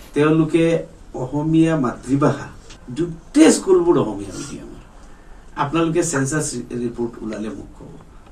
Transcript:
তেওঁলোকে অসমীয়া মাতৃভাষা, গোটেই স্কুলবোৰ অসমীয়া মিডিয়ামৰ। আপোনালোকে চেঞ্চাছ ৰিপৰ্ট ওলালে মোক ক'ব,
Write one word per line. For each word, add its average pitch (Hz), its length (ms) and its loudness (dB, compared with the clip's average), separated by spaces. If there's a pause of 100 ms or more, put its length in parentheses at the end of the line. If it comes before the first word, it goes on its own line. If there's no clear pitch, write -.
(140)
তেওঁলোকে 160 680 2 (340)
অসমীয়া 156 680 2
মাতৃভাষা, 131 680 0 (520)
গোটেই 175 520 4
স্কুলবোৰ 175 460 4
অসমীয়া 101 400 -4
মিডিয়ামৰ। - 440 -14 (720)
আপোনালোকে 160 480 0
চেঞ্চাছ 139 500 -2 (180)
ৰিপৰ্ট 120 520 -6
ওলালে 107 260 -8
মোক 101 200 -14 (100)
ক'ব, - 140 -18 (380)